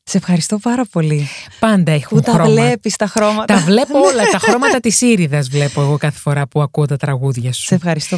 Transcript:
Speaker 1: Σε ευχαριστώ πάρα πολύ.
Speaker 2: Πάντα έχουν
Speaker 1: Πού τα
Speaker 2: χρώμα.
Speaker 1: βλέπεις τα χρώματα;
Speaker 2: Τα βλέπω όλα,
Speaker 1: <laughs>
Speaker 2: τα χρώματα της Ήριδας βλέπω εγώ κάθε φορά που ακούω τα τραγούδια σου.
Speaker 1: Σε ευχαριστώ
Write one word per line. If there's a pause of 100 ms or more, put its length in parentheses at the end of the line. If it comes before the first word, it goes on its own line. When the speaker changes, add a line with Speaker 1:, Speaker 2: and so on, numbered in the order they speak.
Speaker 1:
Σε
ευχαριστώ
πάρα
πολύ. (320)
Speaker 2:
Πάντα
έχουν
Speaker 1:
Πού
τα
Speaker 2:
χρώμα.
Speaker 1:
βλέπεις
τα
χρώματα;
Speaker 2:
Τα
βλέπω
όλα,
Speaker 1:
<laughs>
Speaker 2:
τα
χρώματα
της
Ήριδας
βλέπω
εγώ
κάθε
φορά
που
ακούω
τα
τραγούδια
σου.
Speaker 1:
Σε
ευχαριστώ